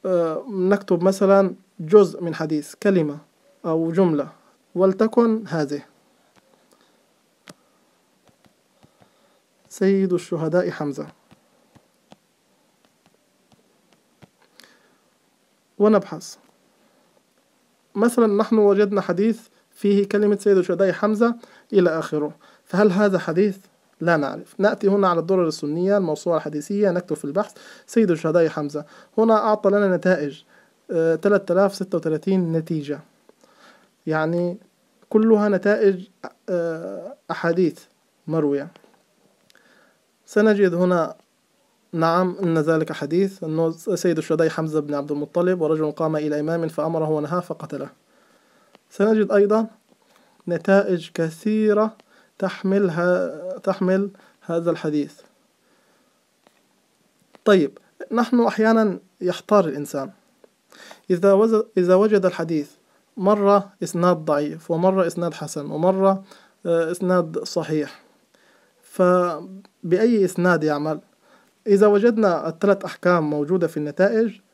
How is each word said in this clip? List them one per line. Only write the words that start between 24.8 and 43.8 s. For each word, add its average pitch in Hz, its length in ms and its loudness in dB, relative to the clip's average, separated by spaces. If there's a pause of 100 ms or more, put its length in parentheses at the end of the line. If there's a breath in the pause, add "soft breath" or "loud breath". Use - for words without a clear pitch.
هنا 196 200 2
على 170 120 0
الدرر 175 280 0
السنية 165 500 -2
الموسوعة 165 400 -2
الحديثية، 175 540 -2
نكتب 175 240 -4
في - 100 -14
البحث 180 280 -6 (340 loud breath)
"سيد 214 240 2
الشهداء 160 360 2
حمزة". 147 380 -6 (320 loud breath)
هنا 226 160 4
أعطى 214 360 2
لنا 196 260 2
نتائج، 156 460 -2 (500 soft breath)
آه، 165 240 2
تلات 196 360 0
آلاف 190 240 2
ستة 185 200 -6
وتلاتين 165 560 -2
نتيجة، 156 480 -4 (1080 soft breath)
يعني 170 500 -2 (520)
كلها 214 400 4
نتائج، 202 580 2 (420)
آه، 175 640 -6 (160)
أحاديث 170 480 0 (480)
مروية. 151 440 -2 (1500 soft breath)
سنجد 202 480 2
هنا: 175 420 0 (800)
"نعم، 170 500 0
إن 165 140 0
ذلك 160 340 0
حديث"، 180 520 -4
أنه 165 280 -2
سيد 170 460 -2